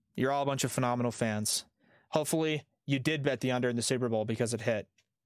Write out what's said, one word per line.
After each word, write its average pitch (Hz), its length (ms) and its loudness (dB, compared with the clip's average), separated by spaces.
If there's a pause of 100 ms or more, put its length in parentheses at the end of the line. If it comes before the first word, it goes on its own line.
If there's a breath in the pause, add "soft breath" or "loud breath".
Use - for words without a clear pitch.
(160)
you're 131 160 0
all 143 120 0
a - 20 -2
bunch 135 180 -2
of 131 80 -4
phenomenal 123 400 0
fans. 107 540 -4 (440 soft breath)
Hopefully 156 540 4 (220)
you 139 140 0
did 151 240 -2
bet 135 180 0
the 131 100 0
under 123 180 0
in 120 60 0
the 117 60 0
Super 123 280 0
Bowl 110 160 0
because 117 280 -2
it 113 80 -6
hit. 110 260 -2 (380)